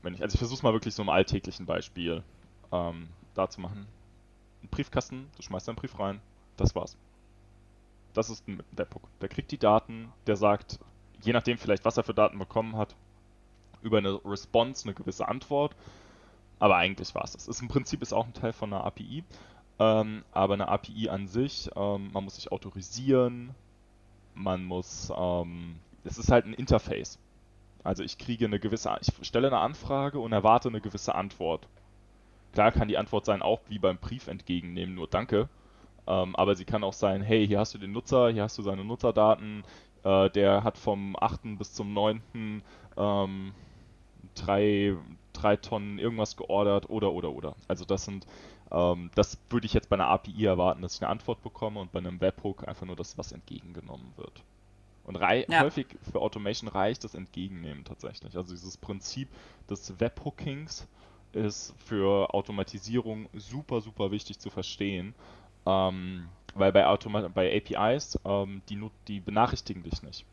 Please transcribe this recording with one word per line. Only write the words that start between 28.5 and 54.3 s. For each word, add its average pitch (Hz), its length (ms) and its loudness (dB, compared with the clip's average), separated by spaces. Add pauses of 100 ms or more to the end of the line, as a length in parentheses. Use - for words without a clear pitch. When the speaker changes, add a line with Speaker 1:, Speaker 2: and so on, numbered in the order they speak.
Speaker 1:
gewisse, - 420 -2
ich - 100 -2 (160)
stelle 123 200 2
eine 127 100 2
Anfrage 139 600 -2
und 113 120 -4
erwarte 110 380 6
eine 110 100 -4
gewisse 101 360 -4
Antwort. 90 520 -2 (840)
Klar 107 180 6
kann 110 160 2
die 104 100 0
Antwort 107 280 0
sein, 101 160 2
auch 110 260 2
wie 107 120 -6
beim 92 180 2
Brief - 300 -8
entgegennehmen, 87 680 -6
nur 82 120 -8
"Danke". 107 420 0 (580)
Ähm, 92 300 0
aber 98 180 4
sie 90 100 -12
kann 104 200 -2
auch 95 80 -2
sein, 98 280 0
"Hey, 110 240 4
hier 101 140 2
hast 110 140 -2
du 104 60 -12
den 98 120 -8
Nutzer, 120 380 4
hier 110 140 0
hast 110 140 -4
du 110 40 -8
seine 98 240 -4
Nutzerdaten, 107 800 2 (400)
äh, 95 260 6
der 101 340 6
hat 113 140 0
vom 98 420 -4
achten - 380 -2
bis - 160 -10
zum 104 200 -6
neunten, 107 720 -2 (320)
ähm, 98 580 0 (840)
drei, 101 600 2 (380)
drei 104 240 2
Tonnen 101 420 -6
irgendwas 110 380 -2
geordert", 101 520 2
oder, 104 220 0
oder, 82 200 -4
oder. 71 240 -8 (120)
Also 90 180 -4
das 98 200 -2
sind, 98 200 -10 (460)
ähm, 87 440 2
das - 220 4 (120)
würde 117 180 0
ich - 60 -4
jetzt - 160 2
bei 104 60 4
einer 90 120 2
A 90 100 6
P 101 140 -6
I 107 140 0
erwarten, 90 360 4
dass 90 140 -8
ich - 60 -8
eine 87 100 0
Antwort 113 320 -4
bekomme 107 360 -6
und 92 120 -10
bei 92 80 -4
einem 90 200 -8
Webhook 95 480 -2
einfach 90 180 -10
nur 90 100 -8
das, - 220 -10
was - 140 -10
entgegengenommen - 840 -16
wird. - 260 -18 (640)